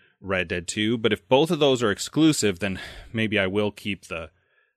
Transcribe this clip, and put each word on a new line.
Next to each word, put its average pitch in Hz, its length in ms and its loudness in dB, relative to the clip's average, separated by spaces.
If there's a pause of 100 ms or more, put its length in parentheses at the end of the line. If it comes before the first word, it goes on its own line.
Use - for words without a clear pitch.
(220)
Red 92 260 -2
Dead 90 180 -6
two. 110 300 -2
But 113 160 0
if - 160 -4
both 147 220 4
of 170 80 0
those 135 240 4
are 110 80 2
exclusive, 107 720 2
then 95 200 -4 (320)
maybe 107 260 0
I 98 80 2
will 101 260 0
keep - 340 -8
the, 82 240 -12 (460)